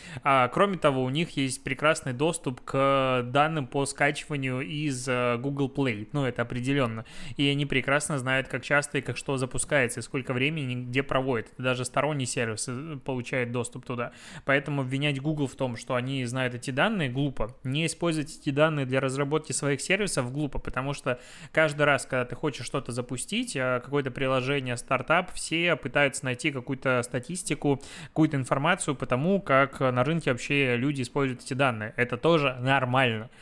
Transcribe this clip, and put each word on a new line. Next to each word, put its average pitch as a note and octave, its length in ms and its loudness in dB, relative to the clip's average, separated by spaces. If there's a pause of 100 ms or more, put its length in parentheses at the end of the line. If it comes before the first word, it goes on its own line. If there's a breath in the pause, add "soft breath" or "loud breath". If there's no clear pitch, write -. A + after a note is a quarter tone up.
(240 loud breath)
А, C3+ 240 6
кроме F#3 320 2
того, C3 240 4
у B2+ 60 0
них D#3 280 -2
есть C3+ 260 -2
прекрасный D3 500 0
доступ C#3+ 480 -2
к C3+ 680 2
данным C#3+ 400 2
по C#3 180 -2
скачиванию C#3 760 -2
из, D3 460 -4
э, B2 300 2
Google C3+ 340 -2
Play. A#2 400 -2
Ну, C#3+ 140 0
это B2 160 -2
определенно. B2 640 0 (300 loud breath)
И C#3 120 2
они C#3+ 200 2
прекрасно C#3 500 0
знают, C3 300 0
как B2+ 160 -6
часто D3 340 0
и C3 40 -2
как B2 140 -4
что C#3 220 -4
запускается, B2+ 600 0
и A2+ 40 -8
сколько C3 300 -6
времени B2+ 520 -2
где B2+ 180 0
проводят. C3 460 -2 (100)
Даже B2+ 260 0
сторонний C#3 400 0
сервис, A2+ 420 -2
э, C#3 380 -8
получает B2 460 -2
доступ B2 340 -6
туда. A#2+ 260 -6 (340 loud breath)
Поэтому C#3+ 360 2
обвинять C3+ 400 0
Google D3 240 0
в A#2+ 100 -6
том, B2 220 -2
что - 160 -6
они B2+ 320 -2
знают B2+ 300 -2
эти B2+ 160 -6
данные, D#3+ 380 2
глупо. B2+ 540 -2
Не C#3+ 220 0
использовать D#3+ 500 -2
эти - 140 -4
данные D3 380 2
для C3 140 2
разработки C#3 500 0
своих C#3+ 300 0
сервисов F3 500 0
глупо, C#3+ 260 -4
потому C3+ 360 -4
что B2+ 260 -2 (320 loud breath)
каждый D3+ 320 4
раз, C#3+ 240 4
когда B2+ 180 0
ты - 100 -8
хочешь C#3 300 -4
что-то C3+ 260 -4
запустить, C3 640 -4
э, B2+ 280 0
какое-то C3+ 260 0
приложение, C3 380 0 (300)
стартап, D#3 560 0
все E3+ 420 0
пытаются - 480 0
найти C3 280 -2
какую-то B2+ 520 0
статистику, C#3+ 800 -2 (240 loud breath)
какую-то D3+ 320 2
информацию C#3+ 580 0
по C3 100 -6
тому, F3 360 2
как C#3 400 4
на B2+ 240 4
рынке D3+ 260 0
вообще B2+ 460 2
люди C#3 240 0
используют C3 400 -2
эти - 120 -6
данные. A#2 440 0
Это B2 180 2
тоже C#3+ 460 4
нормально. B2+ 680 2 (120)